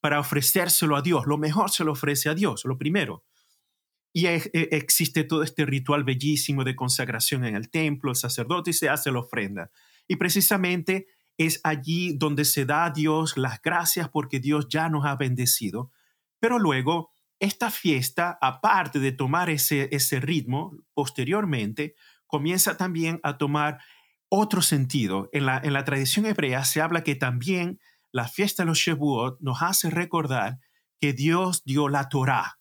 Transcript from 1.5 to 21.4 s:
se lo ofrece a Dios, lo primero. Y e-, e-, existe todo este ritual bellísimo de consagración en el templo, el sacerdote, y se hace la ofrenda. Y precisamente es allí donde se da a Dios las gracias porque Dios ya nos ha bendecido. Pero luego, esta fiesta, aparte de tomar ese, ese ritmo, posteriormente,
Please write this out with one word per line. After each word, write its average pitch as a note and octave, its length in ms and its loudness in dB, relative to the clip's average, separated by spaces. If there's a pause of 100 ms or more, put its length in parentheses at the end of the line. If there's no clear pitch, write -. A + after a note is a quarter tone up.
se - 120 0
lo D#3 100 0
ofrece C#3 360 0
a D3+ 60 0
Dios, E3+ 300 -2
lo C3 140 -2
primero. D3+ 460 -2 (880)
Y F3 140 2
e-, E3+ 100 2
e-, D#3+ 360 0
existe D#3 520 2
todo D#3 180 0
este D3+ 240 -2
ritual C#3 380 0
bellísimo C#3 600 0
de C3 120 -2
consagración B2+ 680 -2
en A2 120 -2
el A2 140 -6
templo, D3 400 0
el A#2+ 60 -2
sacerdote, C#3+ 540 -2
y E3 40 0
se D3+ 140 2
hace D3 220 0
la B2 100 -2
ofrenda. G2+ 500 -6 (360)
Y F#3 100 -2
precisamente F#3 920 2 (300)
es D#3+ 280 0
allí D#3+ 520 -2
donde D3 280 0
se C#3 200 2
da D3 200 2
a E3+ 60 -2
Dios D#3 460 0
las C3 240 -2
gracias E3+ 480 -2
porque C#3 300 -4
Dios D3 300 0
ya D#3+ 200 0
nos D3+ 160 0
ha C#3+ 120 0
bendecido. B2 760 -2 (500)
Pero A#3 180 2
luego, D#3+ 540 0 (280)
esta G3+ 300 -2
fiesta, E3+ 720 0
aparte D#3+ 600 2
de C3+ 120 0
tomar C#3+ 380 0
ese, C#3+ 420 0
ese C3+ 280 0
ritmo, C#3+ 580 -4 (160)
posteriormente, D3 1000 -2 (320)